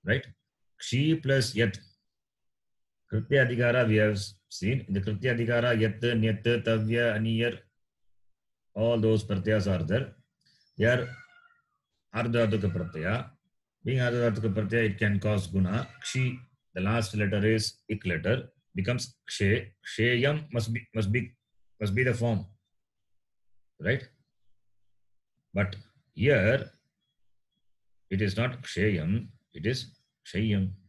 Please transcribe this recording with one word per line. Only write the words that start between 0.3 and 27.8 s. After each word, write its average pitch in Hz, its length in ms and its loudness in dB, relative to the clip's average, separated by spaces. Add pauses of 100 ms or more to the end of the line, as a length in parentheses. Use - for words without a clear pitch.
Kshi 156 400 0
plus 135 340 2
yat। 110 220 0 (1400)
Kritya 127 340 2
adhikara 120 400 2
we 107 80 4
have 107 240 4 (300)
seen। 117 380 -4
In 98 60 -4
the 95 80 0
kritya 107 340 -2
adhikara, 117 440 0
yat, 107 220 0
nyat, 110 420 0
tavya, 113 760 0
aniyar, 113 400 0 (1160)
all 113 240 2
those 110 260 4
pratyas 101 420 0
are 90 160 0
there। 107 320 -2 (600)
They 107 80 2
are 123 220 2 (1080)
ardha 117 320 2
dhatuka 101 240 0
pratyaya। 87 580 -4 (560)
Being 131 140 0
ardha 120 320 2
dhatuka 101 220 -2
pratyaya, 107 380 0
it 95 80 -8
can 101 200 2
cause 101 280 0
guna। 95 400 0 (160)
Kshi, 127 340 -2 (380)
the 90 60 -4
last 107 340 -2
letter 104 300 0
is 110 280 2 (160)
ik - 160 -6
letter, 87 420 0 (300)
becomes 120 380 -4 (140)
kshe। 101 420 0 (120)
Ksheyam 127 720 0
must 113 200 -2
be, - 220 -6
must 101 160 0
be, 110 240 -2 (460)
must 101 140 -2
be 127 80 2
the 123 100 2
form। 110 320 -2 (1300)
Right? 127 240 -2 (1500)
But 95 220 -2 (380)
here, 123 560 2 (1400)